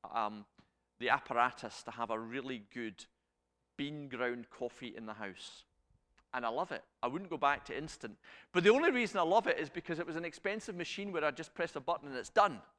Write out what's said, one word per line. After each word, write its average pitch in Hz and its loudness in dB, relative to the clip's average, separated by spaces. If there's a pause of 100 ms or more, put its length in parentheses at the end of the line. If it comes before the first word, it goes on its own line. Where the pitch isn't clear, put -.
(120)
um, 107 -2 (540)
the 123 0
apparatus 120 2
to 117 -10
have 117 -6
a 110 0
really 120 -6 (100)
good 113 -8 (720)
bean 143 -6
ground 120 -2
coffee 123 -8
in 113 -10
the 110 -8
house. 104 -12 (720)
And 123 0
I 113 2
love 147 -2
it. 110 -6 (180)
I 120 -2
wouldn't 165 -4
go 160 -2
back 143 2
to 120 -4
instant. 135 -10 (360)
But 180 4
the 202 12
only 294 8
reason 240 2
I - 6
love 190 6
it 196 2
is 151 -4
because 165 -6
it 175 -4
was 165 -6
an 165 -4
expensive 202 -6
machine 190 -6
where 160 0
I 151 4
just 156 -12
press 165 -2
a 143 -4
button 147 -2
and 135 -8
it's - -6
done. 190 6 (200)